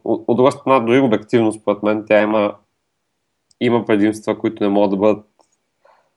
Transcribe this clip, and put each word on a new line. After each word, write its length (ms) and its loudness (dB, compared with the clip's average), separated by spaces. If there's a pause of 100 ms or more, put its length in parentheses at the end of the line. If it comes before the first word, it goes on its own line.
от, 240 -4
от 100 0
друга 140 4
страна, 280 0
дори 200 2
обективно, 540 0
според 300 -4
мен, 240 -2
тя 140 4
има, 340 0 (1040)
има 260 0
предимства, 540 -2
които 240 -6
не 60 0
могат 220 0
да 60 -4
бъдат, 280 0 (920)